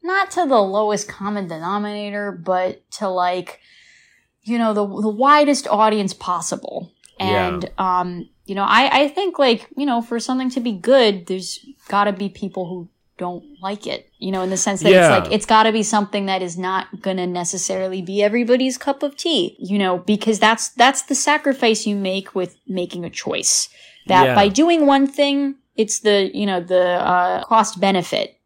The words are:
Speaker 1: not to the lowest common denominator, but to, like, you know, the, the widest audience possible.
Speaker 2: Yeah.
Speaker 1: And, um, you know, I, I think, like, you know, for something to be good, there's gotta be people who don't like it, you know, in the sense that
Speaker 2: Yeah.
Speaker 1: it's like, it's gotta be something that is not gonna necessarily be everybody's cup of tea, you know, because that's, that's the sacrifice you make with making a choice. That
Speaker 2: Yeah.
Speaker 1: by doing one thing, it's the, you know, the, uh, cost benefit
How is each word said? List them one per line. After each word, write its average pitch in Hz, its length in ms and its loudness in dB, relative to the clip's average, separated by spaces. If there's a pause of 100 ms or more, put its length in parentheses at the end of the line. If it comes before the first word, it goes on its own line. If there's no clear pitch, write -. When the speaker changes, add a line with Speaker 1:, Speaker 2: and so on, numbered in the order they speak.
Speaker 1:
not 381 300 -2
to 349 140 0
the 262 140 4
lowest 208 480 0
common 202 380 -8
denominator, 202 840 -6
but 185 600 -4
to, 208 160 -6
like, 180 520 -4 (840)
you 233 160 -4
know, 226 160 2
the, 208 120 0
the 214 220 -4
widest 277 600 4
audience 214 460 2
possible. - 800 -8 (260)
Speaker 2:
Yeah. 185 300 0
Speaker 1:
And, 175 300 -6
um, 180 500 -2 (160)
you 196 100 -10
know, 196 100 -2
I, 254 380 4
I 294 60 2
think, 359 300 -4
like, 240 380 2
you 277 100 -4
know, 240 160 0
for 233 180 -6
something 254 300 -4
to 254 100 -4
be 233 120 -4
good, 202 540 2
there's 185 380 -8 (240)
gotta 202 240 0
be 196 160 -6
people 190 400 -10
who 180 200 -12 (300)
don't 180 240 -10 (200)
like 202 240 -10
it, - 320 -10
you 190 120 -8
know, 190 120 -4
in 185 80 -4
the 190 80 -4
sense 196 240 -4
that 196 100 6
Speaker 2:
Yeah. 170 240 8
Speaker 1:
it's 98 80 2
like, - 100 -2
it's 208 120 -2
gotta 220 260 6
be 220 100 0
something 202 440 -2
that 190 160 -2
is 175 160 -8
not 185 420 -6
gonna 185 260 -4
necessarily 185 760 -6
be 196 200 -2
everybody's 240 560 2
cup 277 240 -4
of 285 140 -6
tea, 269 420 -2
you 202 200 -4
know, 185 200 0
because 208 400 0
that's, 220 300 2
that's 254 340 2
the - 120 -4
sacrifice 269 720 0
you 202 100 -4
make 190 380 -6
with 180 220 -4 (120)
making 180 360 -6
a 170 60 -10
choice. - 580 -4 (380)
That 185 200 6
Speaker 2:
Yeah. 127 80 2
Speaker 1:
by 202 140 6
doing 311 380 4
one 277 220 4
thing, 277 480 0 (200)
it's 214 240 -2
the, 202 320 2
you 208 140 -2
know, 190 140 0
the, 180 240 2 (200)
uh, 180 400 0
cost 214 360 2
benefit 175 640 -2